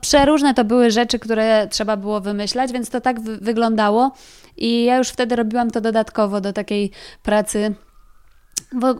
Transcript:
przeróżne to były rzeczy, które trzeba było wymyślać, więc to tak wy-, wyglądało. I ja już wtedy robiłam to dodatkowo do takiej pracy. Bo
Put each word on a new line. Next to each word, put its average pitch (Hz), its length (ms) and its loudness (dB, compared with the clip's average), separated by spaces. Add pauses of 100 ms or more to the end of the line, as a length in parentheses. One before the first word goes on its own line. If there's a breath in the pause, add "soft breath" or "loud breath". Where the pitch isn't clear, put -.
przeróżne 285 540 4
to 240 100 4
były 240 260 4
rzeczy, 233 280 0
które 220 520 0
trzeba 214 260 -4
było 202 240 -4
wymyślać, 208 520 -4
więc 240 180 -6
to 247 100 -4
tak 240 200 -2
wy-, 220 180 -8
wyglądało. 220 720 2 (460 loud breath)
I 233 280 0
ja 247 140 4
już 254 100 0
wtedy 247 280 -2
robiłam 233 340 0
to 226 100 -2
dodatkowo 214 600 -2
do 196 120 -4
takiej 202 380 -4 (320 loud breath)
pracy. 208 520 0 (1000)
Bo 254 260 0